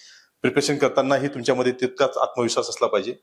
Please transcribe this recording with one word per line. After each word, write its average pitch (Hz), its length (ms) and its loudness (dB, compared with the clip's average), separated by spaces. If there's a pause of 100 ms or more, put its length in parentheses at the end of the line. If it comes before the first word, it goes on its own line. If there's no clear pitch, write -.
(420)
Preparation 143 340 0
करतानाही 139 520 2
तुमच्यामध्ये 127 440 0
तितकाच 127 460 -2
आत्मविश्वास 120 520 0
असला 117 180 0
पाहिजे, 107 360 -2